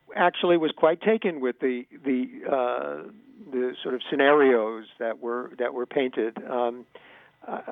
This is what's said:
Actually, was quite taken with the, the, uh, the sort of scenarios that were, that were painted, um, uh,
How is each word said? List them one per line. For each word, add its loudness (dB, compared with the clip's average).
Actually, 4
was 0
quite 2
taken 0
with -2
the, -2
the, -2
uh, -4
the -2
sort -4
of -6
scenarios 4
that -4
were, -6
that -2
were -4
painted, -2
um, -2
uh, -8